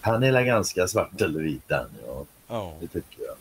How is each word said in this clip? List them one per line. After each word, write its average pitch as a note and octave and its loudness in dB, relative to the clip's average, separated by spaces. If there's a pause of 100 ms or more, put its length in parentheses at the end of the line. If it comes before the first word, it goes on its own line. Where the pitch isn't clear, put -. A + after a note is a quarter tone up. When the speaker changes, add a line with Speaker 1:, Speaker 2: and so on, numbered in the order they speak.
Speaker 1:
Han A2+ 2
är C3 6
väl B2 6
ganska F#2+ 2
svart - 0
eller D#2+ 0
vit, D#2 -4
den, B1+ -2 (180)
ja. B1+ -10 (220)
Speaker 2:
Ja. G2+ -6
Speaker 1:
Det E2+ -10
tycker - -8
jag. - -10